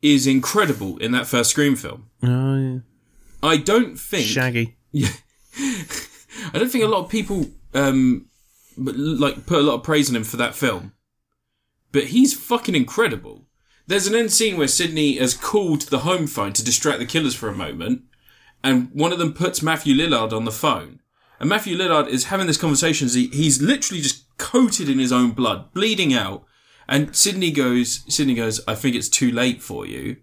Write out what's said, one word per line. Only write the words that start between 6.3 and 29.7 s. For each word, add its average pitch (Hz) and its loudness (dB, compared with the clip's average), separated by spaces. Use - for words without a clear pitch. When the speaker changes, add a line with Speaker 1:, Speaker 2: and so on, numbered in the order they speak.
Speaker 1:
don't 247 0
think 240 0
a 214 0
lot 196 0
of - -12
people, 202 -2
um, 131 2
but, 131 -6
like, 143 -2
put - 2
a 143 4
lot 143 4
of - -4
praise 151 2
on 123 0
him 113 -2
for 113 -10
that 120 -2
film. 98 -4
But - 2
he's 254 4
fucking - -2
incredible. 123 -2
There's 190 0
an 202 0
end 226 2
scene 208 2
where 147 2
Sidney 156 0
has 127 0
called 175 0
the - -2
home 170 0
phone 98 -4
to 110 -2
distract 123 0
the 123 -6
killers 139 -2
for 113 -8
a 104 -6
moment, 90 -4
and 127 2
one 160 0
of 180 -4
them 165 0
puts 175 -2
Matthew 156 0
Lillard 127 2
on 110 -2
the 113 -4
phone. 110 -2
And 147 0
Matthew 208 -2
Lillard 170 2
is 127 -2
having 190 -2
this 151 0
conversation. 156 0
He, 123 2
he's 143 2
literally 196 0
just - -4
coated 214 0
in 135 2
his 127 0
own 123 2
blood, 110 -4
bleeding 190 2
out. 101 -4
And 143 -2
Sidney 185 2
goes, 123 0
Sidney 135 2
goes, 113 -2
"I 110 -2
think 123 -2
it's - -4
too 127 2
late 120 0
for - -10